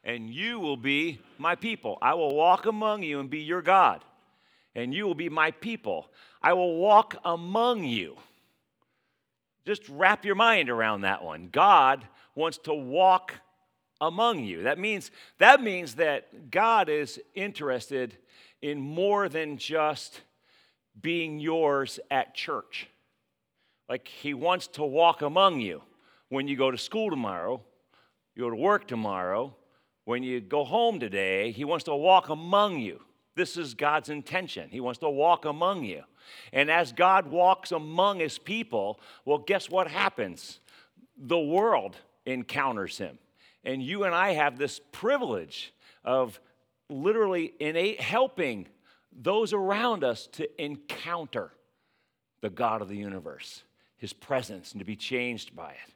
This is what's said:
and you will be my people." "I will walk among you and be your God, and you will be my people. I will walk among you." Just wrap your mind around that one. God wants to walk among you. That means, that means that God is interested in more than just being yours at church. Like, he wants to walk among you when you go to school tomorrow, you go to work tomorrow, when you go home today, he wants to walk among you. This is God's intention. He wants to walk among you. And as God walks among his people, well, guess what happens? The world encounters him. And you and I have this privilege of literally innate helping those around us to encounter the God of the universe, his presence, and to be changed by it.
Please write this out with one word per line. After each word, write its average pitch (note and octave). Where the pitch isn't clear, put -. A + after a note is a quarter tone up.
and A2+
you A3
will D3
be C#3
my E3
people." G3
"I C#3
will D3+
walk E3
among G#3+
you D3
and C3+
be D3+
your E3
God, D#3
and B2
you G#3
will E3+
be E3+
my D#3
people. A2+
I F3
will F3+
walk G#3
among F#3+
you." G2+
Just G3+
wrap F#3
your G3
mind G3+
around A2
that F#2+
one. E2
God C#3
wants D#3
to -
walk E3+
among E3+
you. F2+
That C#3+
means, G3+
that C4+
means F3+
that D3+
God G#3
is D3+
interested C3+
in D3
more F#3
than D3+
just D3+
being D#3+
yours D3+
at C3
church. -
Like, B2
he -
wants E3+
to D3
walk D#3+
among D#3+
you F2
when C3+
you C#3
go C3
to B2+
school A3
tomorrow, A2
you B2
go A#2+
to A2+
work G3
tomorrow, G#2+
when A#2+
you B2+
go C#3+
home A3
today, G2
he A#2
wants D#3
to D3+
walk F3+
among F3
you. F#2
This E3+
is C#3+
God's D3
intention. D3
He A#2+
wants B2
to D#3
walk D#3
among E3
you. E2+
And C#3+
as D#3+
God F3+
walks F3+
among E3+
his D#3
people, A#2
well, D3
guess F#3+
what F3+
happens? C#3+
The C#3
world D#3+
encounters B2+
him. D2+
And C3
you G3
and F3
I F#3
have D3
this C#3
privilege F#3
of B2+
literally F3+
innate E3
helping D#3
those G3
around G3+
us A#2
to -
encounter D3
the G#2+
God A2
of F#2+
the G#2
universe, F#2+
his G#2+
presence, A2
and G#2
to F#2+
be G#2+
changed B2
by E2
it. -